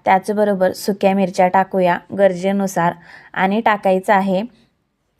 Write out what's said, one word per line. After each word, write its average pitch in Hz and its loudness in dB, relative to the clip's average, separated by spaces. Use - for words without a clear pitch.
त्याचबरोबर 196 0
सुक्या 196 -2
मिरच्या 185 0
टाकूया 185 0
गरजेनुसार 190 0
आणि 196 -2
टाकायचं 202 0
आहे 196 0